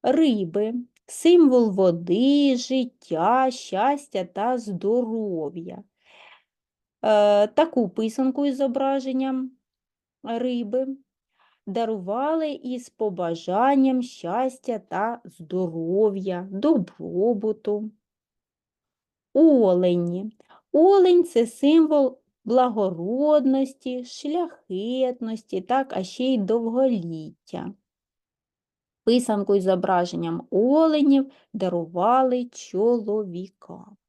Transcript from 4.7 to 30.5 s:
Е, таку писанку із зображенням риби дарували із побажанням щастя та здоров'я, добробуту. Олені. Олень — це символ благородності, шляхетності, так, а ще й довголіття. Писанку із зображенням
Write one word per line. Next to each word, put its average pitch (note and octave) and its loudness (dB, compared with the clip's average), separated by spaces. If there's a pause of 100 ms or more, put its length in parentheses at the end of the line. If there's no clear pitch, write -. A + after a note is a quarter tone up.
Е, G#3 4
таку C4 0
писанку B3+ -2
із C4 -2
зображенням C4 -4 (720)
риби A#3+ -4 (800)
дарували A3+ -4
із B3 -10
побажанням G#3+ 0
щастя B3 -6
та G#3+ -6
здоров'я, F3+ -4
добробуту. G#3 -2 (1400)
Олені. F#3 4 (400)
Олень — F4+ 6
це A#3 0
символ D4 2 (260)
благородності, B3+ 0
шляхетності, B3 -6
так, C4+ -2
а F#3+ -4
ще B3 -8
й C4 0
довголіття. G3+ -4 (1300)
Писанку A3 0
із G3 2
зображенням F3 -2